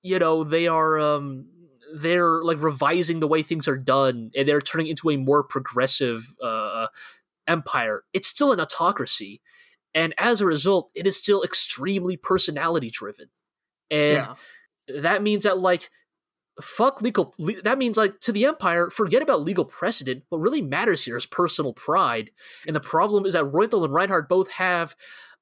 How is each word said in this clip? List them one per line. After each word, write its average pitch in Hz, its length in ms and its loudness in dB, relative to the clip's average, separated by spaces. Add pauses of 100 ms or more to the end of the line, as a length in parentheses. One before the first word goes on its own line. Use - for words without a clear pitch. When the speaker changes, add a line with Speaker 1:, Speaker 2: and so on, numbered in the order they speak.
Speaker 1:
you 185 180 0
know, 160 240 4
they 165 240 2
are, 156 300 2
um, 143 480 -2 (480)
they're, 165 500 2
like, 165 160 0
revising 160 580 0
the 156 100 0
way 160 140 2
things 160 240 -4
are 139 100 0
done, 131 600 0
and 135 120 2
they're 147 120 4
turning 156 280 -4
into 156 220 -2
a 147 60 2
more 139 260 2
progressive, 127 1000 -2
uh, 110 460 -4 (580)
empire, 135 640 -2
it's - 160 -2
still 277 240 2
an 185 80 2
autocracy. 143 800 -4 (540)
And 160 240 0
as 214 220 2
a 202 60 2
result, 170 480 0
it - 120 -4
is 190 100 2
still 202 260 2
extremely 180 720 -2
personality 165 760 -2
driven. 98 400 -14 (600)
And 147 360 2 (640)
Speaker 2:
Yeah. 170 120 -8
Speaker 1:
that 190 220 0
means 208 220 0
that, 190 140 2
like, 180 320 0 (720)
fuck 262 400 -2
legal, 208 380 0
le-, 180 240 -4
that 226 160 2
means, 240 180 0
like, 208 240 2
to - 120 -2
the 208 120 2
Empire, 175 460 2
forget 214 320 2
about 240 200 2
legal 175 220 0
precedent. 131 640 -4
What 165 100 -6
really 254 220 0
matters 170 440 -2
here 117 120 -8
is 120 80 -6
personal 156 480 -2
pride. 123 580 -2 (360)
And 156 100 -4
the 143 40 0
problem 196 440 0
is 190 80 0
that 165 120 2
Reuenthal 180 400 2
and 139 100 -2
Reinhardt 180 340 0
both 185 220 2
have 175 440 -2 (480)